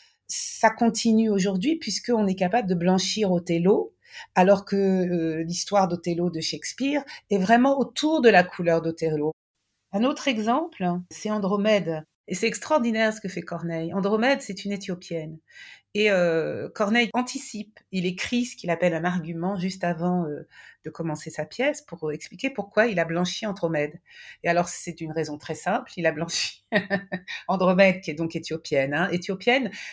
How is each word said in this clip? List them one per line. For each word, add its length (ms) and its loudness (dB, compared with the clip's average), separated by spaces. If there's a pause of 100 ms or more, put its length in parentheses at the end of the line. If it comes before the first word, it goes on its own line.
(280)
ça 420 0
continue 600 2
aujourd'hui 460 2
puisqu'on 500 -2
est 100 0
capable 340 0
de 40 0
blanchir 600 2
Othello, 600 2 (400)
alors 300 6
que, 140 -2
euh, 640 0
l'histoire 460 0
d'Othello 400 -2
de 100 -4
Shakespeare 640 -4 (260)
est 80 2
vraiment 400 4
autour 440 0
de 80 10
la 160 8
couleur 360 0
d'Othello. 520 -2 (580)
Un 140 0
autre 240 0
exemple, 580 -2 (220)
c'est 220 -8
Andromède. 760 0 (220)
Et 60 -6
c'est 140 -2
extraordinaire 640 0
ce 80 -12
que 60 -8
fait 160 -6
Corneille. 500 -6
Andromède, 480 2
c'est 240 -10
une 60 -4
Éthiopienne. 680 -8 (560)
Et, 180 2
euh, 580 2
Corneille 440 2
anticipe, 680 -6 (120)
il 140 -2
écrit 400 -2
ce 120 -12
qu'il 120 -6
appelle 260 2
un 100 -4
argument 520 -2
juste 280 -4
avant, 400 0
euh, 200 -8 (380)
de 60 -10
commencer 400 -6
sa 160 -6
pièce 380 -4
pour, 260 -8
euh, 20 -2
expliquer 380 -8
pourquoi 380 0
il 120 0
a 60 2
blanchi 400 -4
Andromède. 560 -4 (420)
Et 60 0
alors, 180 4
c'est 320 -10
une 140 -8
raison 240 -4
très 180 -8
simple, 400 -4
il 100 -4
a 60 4
blanchi 600 -6
<laughs> 760 -4
Andromède, 540 6
qui 100 -6
est 40 -6
donc 200 -4
éthiopienne, 580 -2
hein. 180 0
Éthiopienne, 600 0 (220)